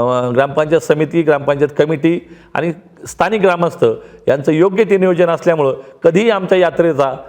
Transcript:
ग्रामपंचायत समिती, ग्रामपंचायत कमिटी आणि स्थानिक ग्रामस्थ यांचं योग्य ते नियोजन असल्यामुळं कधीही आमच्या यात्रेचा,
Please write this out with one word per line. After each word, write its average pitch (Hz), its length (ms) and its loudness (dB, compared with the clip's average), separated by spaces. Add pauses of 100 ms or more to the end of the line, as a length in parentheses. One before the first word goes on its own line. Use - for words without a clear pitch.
(360)
ग्रामपंचायत 147 460 0
समिती, 151 400 0
ग्रामपंचायत 143 560 0
कमिटी 160 520 -2 (240)
आणि 165 200 -4 (340)
स्थानिक 202 340 -2
ग्रामस्थ 175 440 0 (420)
यांचं 143 240 0
योग्य 185 320 2
ते 196 140 0
नियोजन 180 320 2
असल्यामुळं 156 440 0 (300)
कधीही 190 260 2
आमच्या 190 280 0
यात्रेचा, 165 560 0 (160)